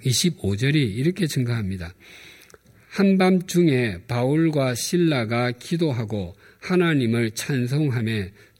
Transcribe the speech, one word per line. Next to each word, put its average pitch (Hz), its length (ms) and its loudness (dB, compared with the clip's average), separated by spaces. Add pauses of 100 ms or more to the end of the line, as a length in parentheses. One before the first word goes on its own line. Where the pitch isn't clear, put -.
이십오 123 500 0
절이 131 380 0
이렇게 165 340 -2
증가합니다. 104 680 -4 (960)
"한밤중에 175 1160 2
바울과 135 680 0
실라가 123 760 0
기도하고 113 840 -4 (240)
하나님을 131 720 0
찬송하며 123 960 -2 (320)